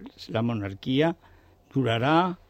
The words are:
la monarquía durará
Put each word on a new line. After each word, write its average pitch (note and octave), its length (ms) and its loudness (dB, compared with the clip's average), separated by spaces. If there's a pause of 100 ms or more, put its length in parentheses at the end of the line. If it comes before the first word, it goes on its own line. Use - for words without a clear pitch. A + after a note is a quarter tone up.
(280)
la A2+ 140 -2
monarquía A#2+ 760 -2 (560)
durará C3+ 680 2 (100)